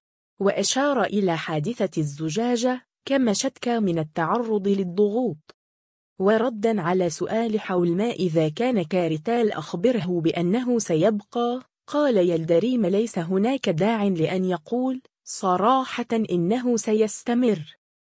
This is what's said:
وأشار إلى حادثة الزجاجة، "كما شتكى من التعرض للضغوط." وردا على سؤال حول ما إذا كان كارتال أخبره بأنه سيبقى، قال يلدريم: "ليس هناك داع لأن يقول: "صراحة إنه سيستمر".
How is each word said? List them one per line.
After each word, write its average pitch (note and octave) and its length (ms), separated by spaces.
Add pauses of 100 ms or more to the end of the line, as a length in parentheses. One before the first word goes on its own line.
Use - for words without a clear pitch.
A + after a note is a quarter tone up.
(400)
وأشار A#3 640
إلى F#3+ 320
حادثة E3+ 640
الزجاجة، A3 840 (260)
"كما C4 240
شتكى A#3+ 480
من F3 180
التعرض G3 680
للضغوط." G3 880 (640)
وردا A3 600
على F3 300
سؤال G#3+ 500
حول F3 360
ما A3+ 140
إذا D#3+ 380
كان A3 340
كارتال F3+ 720
أخبره F3+ 680
بأنه G#3 580
سيبقى، A3 840 (240)
قال D4 300
يلدريم: F3 720
"ليس G3 320
هناك G3 500
داع G3+ 360
لأن F#3 400
يقول: B3 560 (240)
"صراحة A3+ 840 (240)
إنه A3+ 460
سيستمر". A3 1000 (240)